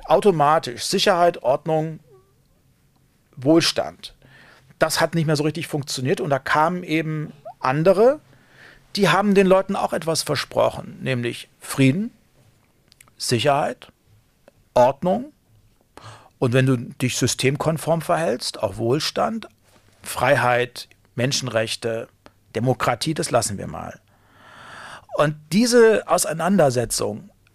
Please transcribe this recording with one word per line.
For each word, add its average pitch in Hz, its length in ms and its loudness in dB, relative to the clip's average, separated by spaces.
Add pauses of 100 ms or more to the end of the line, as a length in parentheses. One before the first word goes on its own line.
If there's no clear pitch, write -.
automatisch 156 800 2
Sicherheit, 175 580 2
Ordnung, 156 580 -2 (1400)
Wohlstand. 135 800 -4 (640)
Das 160 220 -2
hat 160 140 -2
nicht 165 120 0
mehr 156 100 0
so 147 80 -2
richtig 156 240 -6
funktioniert 139 520 -4
und 156 100 -4
da 135 80 0
kamen 170 440 0
eben 156 500 -6 (280)
andere, 185 600 2 (760)
die 190 140 2
haben 196 260 2
den 190 120 6
Leuten 190 300 4
auch - 160 -2
etwas 160 300 -2
versprochen, - 800 -2
nämlich 120 460 -6 (120)
Frieden, 147 500 0 (1080)
Sicherheit, 143 720 -2 (840)
Ordnung 190 580 2 (1080)
und 123 140 0
wenn 131 140 4
du 131 100 2
dich 123 400 -6
systemkonform 151 880 -2
verhältst, 175 600 -4
auch 98 140 -4
Wohlstand, 147 720 -2 (540)
Freiheit, 123 840 0 (260)
Menschenrechte, 117 920 -4 (460)
Demokratie, 127 600 0
das 165 160 -6
lassen 110 260 0
wir 92 100 -10
mal. 82 340 -12 (1160)
Und 151 180 0 (180)
diese 226 540 6
Auseinandersetzung, 151 1200 0 (240)